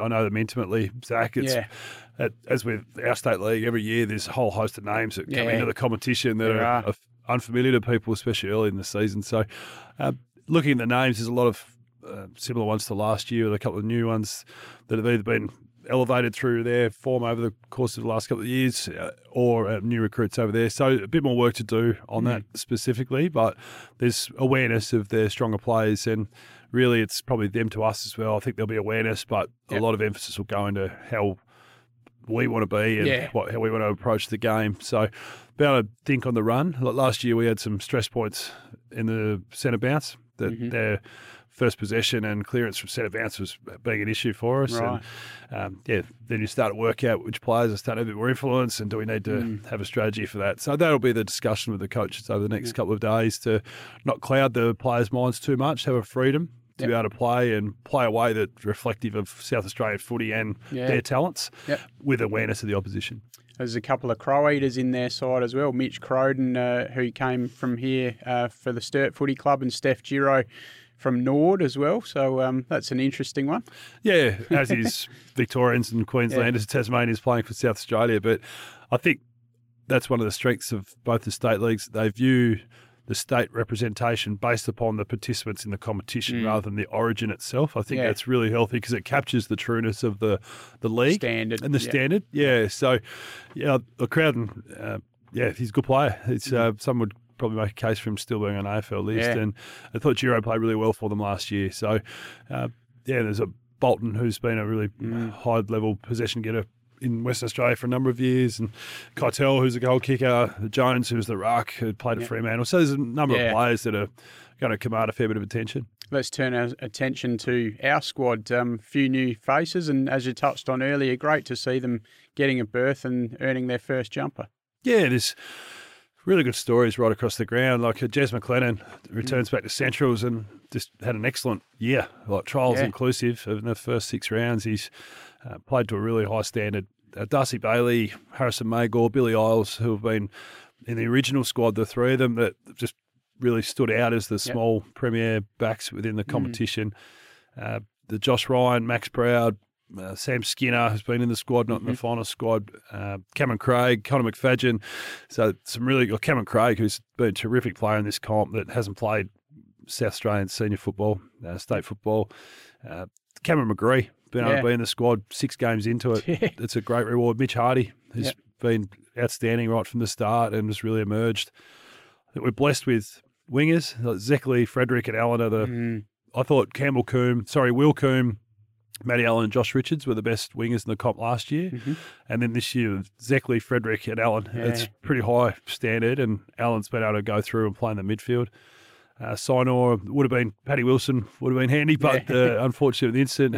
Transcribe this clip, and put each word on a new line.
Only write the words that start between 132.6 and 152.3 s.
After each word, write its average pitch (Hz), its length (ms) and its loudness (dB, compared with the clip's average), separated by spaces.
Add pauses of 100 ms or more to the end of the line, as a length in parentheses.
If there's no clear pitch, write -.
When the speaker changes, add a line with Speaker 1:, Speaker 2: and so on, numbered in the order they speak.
Speaker 2:
Yeah. 139 60 2
Speaker 1:
inclusive, 123 640 -2
in 107 180 -4
the 117 100 -2
first 117 320 -4
six - 240 -6
rounds. 113 320 0
He's, 107 260 -2 (580)
uh, - 200 -14
played 123 220 2
to 110 60 -2
a 98 40 -2
really 113 260 0
high 110 160 -2
standard. 104 460 -4 (280)
Uh, 107 140 -8
Darcy 131 300 0
Bailey, 117 540 2 (200)
Harrison 120 340 -2
Magor, 117 440 2
Billy 117 240 4
Isles, 110 420 2
who 117 140 0
have 104 100 -2
been 110 280 0 (580)
in 120 100 -4
the 113 80 -2
original 131 380 2
squad, 117 320 0
the 110 100 0
three 123 280 2
of 131 60 2
them 123 160 4
that 113 200 0 (200)
just - 200 -6 (440)
really 120 220 2
stood 113 300 0
out 113 220 2
as 113 140 0
the 110 80 -2
Speaker 2:
Yep. 101 60 -2 (120)
Speaker 1:
small 113 280 2 (140)
premier 113 460 0 (180)
backs 113 340 -4
within 107 220 -4
the 107 80 -2
Speaker 2:
Mm. - 60 -8
Speaker 1:
competition. 113 640 -4 (640)
Uh, 110 260 -8 (260)
the 110 120 -6
Josh 123 300 2
Ryan, 123 380 4
Max 117 200 -2
Proud, 120 500 2 (400)
uh, 95 180 -10
Sam 123 280 -2
Skinner 120 460 2
has 107 140 -2
been 120 180 0
in 120 80 2
the 113 60 0
squad, 120 340 0
not 113 120 0
in 104 40 -10
the 117 60 -2
Speaker 2:
Mm-hmm. 123 80 -2
Speaker 1:
final 117 260 -2
squad. 110 460 -2 (200)